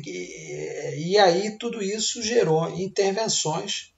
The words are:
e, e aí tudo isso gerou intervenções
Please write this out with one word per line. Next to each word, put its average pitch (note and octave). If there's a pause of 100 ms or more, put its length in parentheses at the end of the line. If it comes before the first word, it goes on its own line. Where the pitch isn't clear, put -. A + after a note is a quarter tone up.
e, D#3
e G3+
aí G3+
tudo A#3
isso G#3+
gerou F#3
intervenções G3